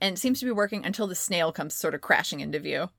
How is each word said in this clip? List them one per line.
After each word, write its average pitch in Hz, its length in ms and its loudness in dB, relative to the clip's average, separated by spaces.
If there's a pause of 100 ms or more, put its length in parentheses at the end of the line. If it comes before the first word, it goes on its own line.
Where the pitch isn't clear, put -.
And 190 180 0
seems 254 220 2
to 247 40 -6
be 254 60 0
working 208 340 0
until 202 220 0
the 180 80 -4
snail 165 380 2
comes 151 200 -4
sort 156 220 0
of 143 80 -4
crashing - 380 2
into 147 180 -4
view. 147 400 -2